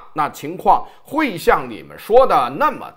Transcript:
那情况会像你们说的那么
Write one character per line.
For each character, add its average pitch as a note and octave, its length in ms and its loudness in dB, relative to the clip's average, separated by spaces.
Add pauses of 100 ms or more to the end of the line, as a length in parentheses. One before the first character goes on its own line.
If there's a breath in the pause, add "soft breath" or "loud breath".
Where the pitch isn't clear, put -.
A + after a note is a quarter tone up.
(120)
那 D3+ 160 -2
情 E3 300 -10
况 F3+ 280 2 (160 loud breath)
会 C4 360 -4
像 D#3+ 320 2
你 F#2+ 120 -14
们 C#2+ 160 -20
说 B3 280 6
的 C#3+ 240 2
那 B3+ 200 0
么 G#2 260 -12